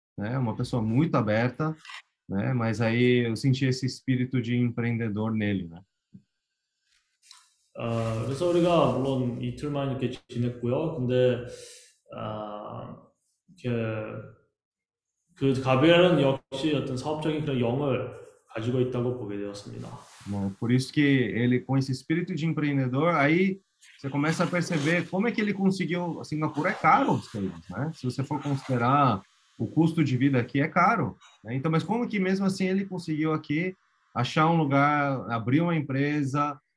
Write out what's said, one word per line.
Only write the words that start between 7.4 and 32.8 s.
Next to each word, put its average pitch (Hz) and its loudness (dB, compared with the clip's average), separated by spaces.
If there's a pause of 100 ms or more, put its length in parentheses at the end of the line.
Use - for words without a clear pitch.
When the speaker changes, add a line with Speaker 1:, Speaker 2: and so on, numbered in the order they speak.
Speaker 2:
아, 117 -4
그래서 139 -2
우리가 170 4
물론 127 -2
이틀만 139 -4
이렇게 127 -4 (160)
지냈고요. 123 -4
근데, 127 2 (680)
아, 107 -10 (500)
이렇게 - -8 (1700)
그 135 2
가브리엘은 160 6
역시 139 0
어떤 127 -4
사업적인 151 -2
그런 135 -2
영을 123 0 (400)
가지고 123 -2
있다고 127 0
보게 101 -8
되었습니다. 113 -10 (400)
Speaker 1:
Né, 98 -2
por 120 0
isso 131 2
que 151 2
ele, 123 4
com 135 -2
esse 135 0
espírito 170 -4
de 151 -2
empreendedor, 147 0
aí 170 4 (380)
você 139 -10
começa 147 0
a 165 2
perceber 170 0
como 196 0
é 233 0
que 226 -2
ele 208 0
conseguiu. 175 0
Singapura 151 -2
é - 0
caro 185 4
as 110 -4
coisas, 98 -6 (200)
né? 135 -4
Se - -8
você 127 -4
for 147 -4
considerar 135 2 (360)
o 113 -4
custo 160 2
de 131 0
vida 131 2
aqui, 139 0
é 156 0
caro, 175 2 (260)
né? 113 -6
Então, 143 -2
mas 160 2
como 233 -2
que 208 -2
mesmo 190 0
assim 185 0
ele 196 0